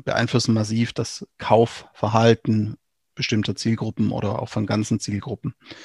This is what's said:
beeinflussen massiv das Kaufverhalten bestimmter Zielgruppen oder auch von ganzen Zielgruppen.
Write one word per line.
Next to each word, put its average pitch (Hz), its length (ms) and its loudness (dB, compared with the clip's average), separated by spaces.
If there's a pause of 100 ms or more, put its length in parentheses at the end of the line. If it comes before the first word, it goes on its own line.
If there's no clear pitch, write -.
beeinflussen 113 500 0
massiv 110 380 0
das - 340 -8 (100)
Kaufverhalten 110 1400 2 (400)
bestimmter 107 400 -2
Zielgruppen 110 560 -2
oder - 280 -4
auch - 80 -6
von 107 180 -4
ganzen 107 340 0
Zielgruppen. - 560 -6 (280)